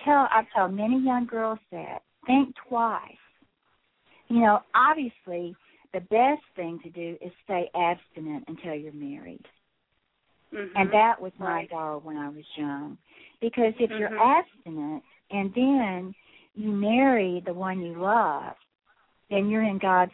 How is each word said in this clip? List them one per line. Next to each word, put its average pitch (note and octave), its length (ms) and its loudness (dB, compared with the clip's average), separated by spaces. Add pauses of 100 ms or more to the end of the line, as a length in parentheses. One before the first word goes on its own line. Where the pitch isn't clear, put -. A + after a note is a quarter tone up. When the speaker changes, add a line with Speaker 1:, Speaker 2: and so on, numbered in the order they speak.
Speaker 1:
tell, C#4+ 260 6
I've A3 140 4 (100)
told F#3+ 180 2
many A3 300 0
young B3 220 0
girls A3 320 -4 (140)
that, D#3 280 -12 (280)
think C4 260 4 (160)
twice. A#3 320 0 (1300)
You A#3 140 4
know, G#3 180 6 (160)
obviously, A3+ 800 0 (380)
the F#3 80 -4
best B3+ 420 2 (120)
thing E3+ 280 -8
to E3+ 80 -14
do E3+ 280 -10
is F3+ 120 -14 (120)
stay F3+ 300 -4
abstinent E3+ 720 -4
until D#3+ 280 -10
you're D3+ 180 -12
married. C#3+ 500 -14 (1120)
Speaker 2:
Mm-hmm. D#4 240 -8
Speaker 1:
And G3 140 2
that A3 280 6
was F#3 200 -10
my F#3+ 60 -8
Speaker 2:
Right. E3 240 -4
Speaker 1:
goal D#3 340 -6
when D#3 140 -10
I D3 120 -8
was D3+ 160 -16 (100)
young. D3 420 -8 (420)
Because A#3 400 0
if A#3 100 0
you're G#3+ 200 -4
Speaker 2:
Mm-hmm. A3+ 300 4 (280)
Speaker 1:
abstinent D3+ 360 -8 (280)
and G3 240 -4
then G#3+ 600 0 (380)
you G#3+ 180 -6
marry G#3 720 2
the F#3 100 -6
one F#3 280 -6
you E3+ 180 -10
love, F#3+ 540 0 (760)
then G3+ 180 0
you're A3 140 2
in G3 160 0
God's F#3 340 4